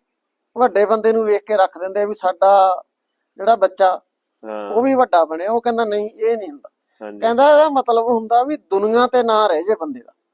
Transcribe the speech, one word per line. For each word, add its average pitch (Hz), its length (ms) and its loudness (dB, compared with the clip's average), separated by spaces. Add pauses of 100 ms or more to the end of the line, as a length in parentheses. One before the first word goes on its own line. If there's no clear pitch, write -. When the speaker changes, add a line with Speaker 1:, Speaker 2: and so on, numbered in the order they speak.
(580)
Speaker 1:
ਵੱਡੇ 196 280 2
ਬੰਦੇ 220 280 0
ਨੂੰ 226 100 0
ਵੇਖ 208 200 -2
ਕੇ 214 140 -4
ਰੱਖ 190 200 2
ਦਿੰਦੇ 190 240 -6
ਆ 208 40 -2
ਵੀ 208 80 -6
ਸਾਡਾ 190 720 2 (540)
ਜਿਹੜਾ 208 180 2
ਬੱਚਾ 185 460 0 (440)
Speaker 2:
ਹਾਂ। 202 260 -10
Speaker 1:
ਉਹ 220 100 0
ਵੀ 269 120 2
ਵੱਡਾ 208 320 2
ਬਣੇ।" 160 220 -8
ਉਹ 233 140 -2
ਕਹਿੰਦਾ, 233 240 -2
"ਨਹੀਂ, 208 240 -4
ਇਹ 226 280 -2
ਨਹੀਂ 196 120 -10
ਹੁੰਦਾ।" 143 200 -18 (320)
Speaker 2:
ਹਾਂਜੀ। 208 180 -14
Speaker 1:
ਕਹਿੰਦਾ, 233 300 2
"ਇਹਦਾ 302 200 4
ਮਤਲਬ 240 360 0
ਹੁੰਦਾ 233 380 0
ਵੀ 294 140 -6
ਦੁਨੀਆ 220 500 0
ਤੇ 247 160 0
ਨਾਂ 214 260 2
ਰਹਿ 165 140 -2
ਜੇ 208 120 -2
ਬੰਦੇ 247 240 -10
ਦਾ, - 140 -20 (200)